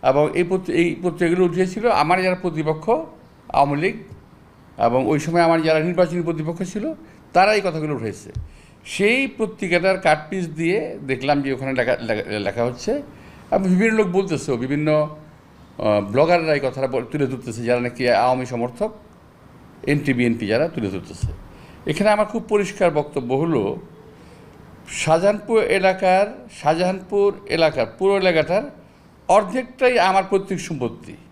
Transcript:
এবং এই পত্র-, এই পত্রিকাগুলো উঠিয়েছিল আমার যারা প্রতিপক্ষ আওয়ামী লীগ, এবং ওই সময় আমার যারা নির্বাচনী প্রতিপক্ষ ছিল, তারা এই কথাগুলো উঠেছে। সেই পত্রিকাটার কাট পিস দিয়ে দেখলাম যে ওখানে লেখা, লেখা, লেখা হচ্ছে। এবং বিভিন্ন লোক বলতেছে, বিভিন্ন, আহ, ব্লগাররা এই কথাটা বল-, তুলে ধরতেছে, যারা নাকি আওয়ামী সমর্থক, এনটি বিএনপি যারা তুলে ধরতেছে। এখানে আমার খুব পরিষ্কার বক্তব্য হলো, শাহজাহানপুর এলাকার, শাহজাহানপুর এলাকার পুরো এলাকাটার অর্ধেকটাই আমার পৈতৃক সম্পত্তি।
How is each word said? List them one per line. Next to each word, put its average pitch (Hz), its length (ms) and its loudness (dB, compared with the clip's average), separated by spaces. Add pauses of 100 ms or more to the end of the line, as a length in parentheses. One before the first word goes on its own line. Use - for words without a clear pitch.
এবং 143 320 2
এই 175 160 0
পত্র-, 185 220 -4
এই 170 300 2
পত্রিকাগুলো 175 440 0
উঠিয়েছিল 185 440 -2
আমার 160 320 2
যারা 185 120 0
প্রতিপক্ষ 156 560 -4 (580)
আওয়ামী 143 320 2
লীগ, 185 160 -2 (800)
এবং 123 280 2
ওই 147 120 2
সময় 165 240 0
আমার 165 200 4
যারা 156 180 2
নির্বাচনী 175 420 0
প্রতিপক্ষ 165 400 -4
ছিল, 220 320 -6 (380)
তারা 196 220 6
এই 202 100 2
কথাগুলো 156 300 -4
উঠেছে। 110 380 -8 (520)
সেই 240 440 2 (100)
পত্রিকাটার 185 600 0
কাট 151 320 2
পিস 185 180 -4
দিয়ে 165 580 -2
দেখলাম 135 360 0
যে 135 100 -2
ওখানে 131 200 -4
লেখা, 127 280 0
লেখা, 107 380 -4
লেখা 104 260 -2
হচ্ছে। 208 380 -4 (480)
এবং 202 120 2
বিভিন্ন 190 340 2
লোক 214 100 4
বলতেছে, 170 500 -2
বিভিন্ন, 151 520 0
আহ, - 920 -4
ব্লগাররা 156 540 2
এই 143 80 0
কথাটা 135 240 -4
বল-, 127 180 -2
তুলে 147 220 -2
ধরতেছে, 120 380 -8
যারা 123 160 2
নাকি 120 300 -2
আওয়ামী 127 360 2
সমর্থক, 123 440 -6 (920)
এনটি 143 300 0
বিএনপি 117 340 0
যারা 123 220 2
তুলে 104 220 -4
ধরতেছে। 90 420 -6 (540)
এখানে 202 240 2
আমার 208 160 2
খুব 220 220 -6
পরিষ্কার 196 420 2
বক্তব্য 143 440 -2
হলো, 135 420 0 (1120)
শাহজাহানপুর 202 680 2
এলাকার, 190 920 2 (140)
শাহজাহানপুর 185 720 0 (140)
এলাকার 147 400 2 (120)
পুরো 196 200 2
এলাকাটার 180 440 2 (680)
অর্ধেকটাই 233 720 2
আমার 190 320 4
পৈতৃক 196 300 -2
সম্পত্তি। - 560 -6 (160)